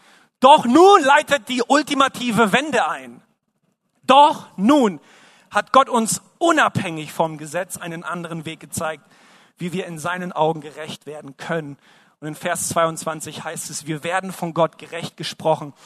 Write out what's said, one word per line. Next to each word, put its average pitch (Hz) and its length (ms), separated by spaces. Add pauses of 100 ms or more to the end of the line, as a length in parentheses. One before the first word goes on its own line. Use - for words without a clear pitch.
(400)
Doch 262 260
nun 349 360
leitet 285 460
die 254 180
ultimative 247 880
Wende 247 380
ein. 131 340 (800)
Doch 285 440 (100)
nun 214 420 (500)
hat - 220
Gott 262 160
uns 226 340 (180)
unabhängig 196 720
vom 160 240
Gesetz 160 400
einen 170 260
anderen 165 400
Weg 156 160
gezeigt, 156 460 (520)
wie 175 140
wir 180 140
in 170 120
seinen 175 360
Augen 156 260
gerecht 147 460
werden 147 320
können. 151 400 (420)
Und 147 80
in 156 80
Vers 175 340
zweiundzwanzig 160 760
heißt 165 260
es, 147 180
wir 151 160
werden 185 300
von 170 200
Gott 160 240
gerecht 165 400
gesprochen, 156 560 (120)